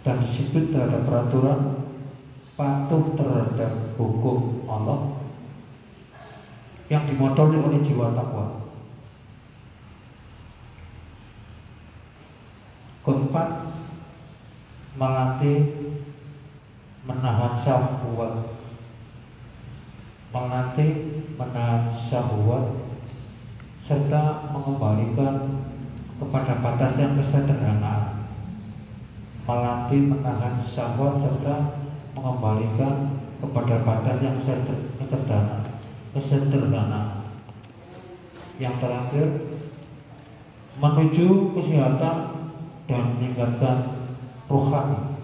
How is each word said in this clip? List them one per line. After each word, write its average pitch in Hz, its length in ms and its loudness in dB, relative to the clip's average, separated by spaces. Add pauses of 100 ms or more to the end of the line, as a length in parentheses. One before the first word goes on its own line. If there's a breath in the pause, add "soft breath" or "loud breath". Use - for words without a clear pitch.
Dan 127 240 2
disiplin 156 480 0
terhadap 123 320 2
peraturan, 123 800 2 (720)
patuh 143 560 2
terhadap 117 800 0
hukum 117 720 0
Allah 131 500 -2 (1700)
yang 151 160 4
dimotori 135 480 6
oleh 147 240 4
jiwa 120 320 2
takwa. 117 480 -2 (4000)
Keempat, 143 420 2 (1500)
melatih 131 580 2 (1500)
menahan 123 560 0
syahwat. 113 880 0 (1800)
Melatih 127 920 0 (160)
menahan 117 560 0 (160)
syahwat 117 640 2 (1120)
serta 151 640 2
mengembalikan 135 1120 0 (560)
kepada 135 400 0
batas 127 400 2
yang 143 180 4
kesederhanaan. 107 1120 2 (1200)
Melatih 123 640 4
menahan 120 560 0
syahwat 139 560 0
serta 143 560 0 (380)
mengembalikan 123 1080 0 (160)
kepada 120 360 2 (120)
batas 113 320 2
yang 131 240 2
seder-, 131 560 -2
kesederhana-, 107 640 0 (480)
kesederhanaan. 113 1200 2 (1300)
Yang 127 240 -2
terakhir, 127 440 0 (1600)
menuju 160 720 6
kesehatan 156 600 2 (760)
dan 120 120 0 (120)
meningkatkan 123 640 0 (760)
rohani. 139 720 2